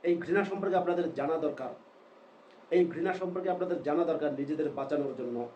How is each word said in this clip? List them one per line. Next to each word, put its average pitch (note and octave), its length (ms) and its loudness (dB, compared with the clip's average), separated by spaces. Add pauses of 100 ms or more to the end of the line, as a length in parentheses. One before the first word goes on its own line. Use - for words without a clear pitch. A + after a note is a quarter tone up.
এই E3+ 140 4
ঘৃণা F#3+ 280 2
সম্পর্কে F#3+ 320 0
আপনাদের F3 380 2
জানা D3 240 0
দরকার, C3+ 360 -4 (960)
এই F3 160 6
ঘৃণা E3+ 260 -2
সম্পর্কে F#3 380 -2
আপনাদের F3 320 -2
জানা D#3+ 220 2
দরকার D3+ 280 2
নিজেদের C#3+ 380 -2
বাঁচানোর C3+ 480 -2
জন্য। A#2+ 380 -4